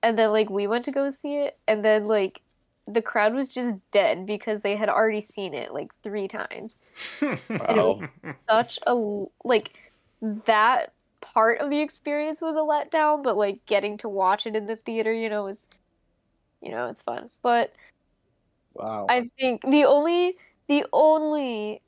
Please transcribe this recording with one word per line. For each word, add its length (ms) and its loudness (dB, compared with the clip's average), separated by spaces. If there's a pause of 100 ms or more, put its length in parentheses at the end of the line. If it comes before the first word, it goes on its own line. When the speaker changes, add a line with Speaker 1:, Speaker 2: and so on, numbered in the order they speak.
Speaker 1:
And 140 4
then, 160 4
like, 180 2
we 160 -2
went 180 -2
to 80 -6
go 180 0
see 260 -6
it. 300 -4
And 180 2
then, 220 4
like, 360 0 (440)
the 160 -2
crowd 320 2
was 140 -4
just 260 -4 (160)
dead 360 2
because 360 -4
they 140 0
had 120 0
already 320 2
seen 340 -10
it, 180 -10
like, 200 -10 (100)
three 260 -6
times. 540 -12 (380)
Speaker 2:
<laughs> 0 - (460)
Speaker 1:
And 100 2
it 80 4
was 120 2
Speaker 3:
Wow. 120 -10 (400)
Speaker 1:
such 380 2
a 40 2
l-, 400 -2 (140)
like, 280 0 (480)
that 720 2 (280)
part 400 2
of 100 -4
the 100 2
experience 600 -4
was 160 -4
a 40 0
letdown, 600 0
but, 140 0
like, 300 -2
getting 320 0
to 100 -10
watch 380 0
it 100 -6
in 100 -4
the 100 -6
theater, 360 -4
you 160 -4
know, 160 -4
was, 220 -12 (960)
you 100 -14
know, 180 -4
it's 140 -16
fun. 260 -8 (140)
But 300 2 (1040)
Speaker 3:
Wow. 340 -6
Speaker 1:
I 160 2 (140)
think 240 -2
the 220 6
only, 520 2 (300)
the 260 2
only 960 2